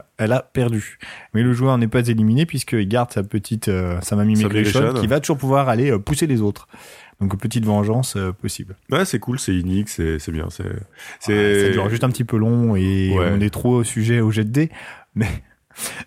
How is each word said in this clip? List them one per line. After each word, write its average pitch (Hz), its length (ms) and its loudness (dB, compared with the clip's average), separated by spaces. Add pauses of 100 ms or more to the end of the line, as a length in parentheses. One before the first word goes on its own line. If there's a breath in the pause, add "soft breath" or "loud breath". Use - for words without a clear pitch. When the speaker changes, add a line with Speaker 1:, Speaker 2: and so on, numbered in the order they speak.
(160)
Speaker 1:
elle 110 140 0
a 123 100 2
perdu. 117 600 -4 (340 loud breath)
Mais 110 80 2
le 123 100 2
joueur 131 240 2
n'est 117 120 2
pas 120 180 2
éliminé 117 400 2
puisqu'il 123 400 -2
garde 120 260 0
sa 101 120 -2
petite, 107 420 -6
euh, 92 360 -2
sa - 120 -4
mamie 107 220 4
Speaker 2:
Sa 107 80 4
Speaker 1:
maigrichonne 104 380 2
Speaker 2:
maigrichonne. 120 180 0
Speaker 1:
qui 107 80 0
va 135 100 2
toujours 147 200 -2
pouvoir 135 300 2
aller, 139 220 2
euh, 110 80 2
pousser 147 300 -2
les 127 120 2
autres. 101 280 -2 (520 loud breath)
Donc 98 160 0
petite 107 280 -2
vengeance, 107 500 2
euh, 95 160 -2
possible. - 460 -10 (160)
Speaker 2:
Ouais, 170 120 2
c'est 160 140 -4
cool, 123 220 -6
c'est 95 180 -2
unique, 92 300 -2
c'est, 80 320 -4
c'est - 100 -10
bien, 78 200 -6
c'est, - 120 -12
Speaker 1:
Ouais, - 140 -8 (420 loud breath)
Speaker 2:
c'est 104 480 2
Speaker 1:
ça 98 60 2
dure 98 180 0
juste 117 140 -2
un 127 60 2
petit 127 120 -2
peu 117 140 -2
long 113 400 2
et 95 360 2
Speaker 2:
Ouais. 90 240 2
Speaker 1:
on 101 40 2
est 104 100 2
trop 123 240 0
au 120 80 2
sujet 113 380 0
au 110 100 2
jet 107 140 0
de 107 60 -4
dés. 147 200 0 (460 loud breath)
Mais, 107 100 0 (800 loud breath)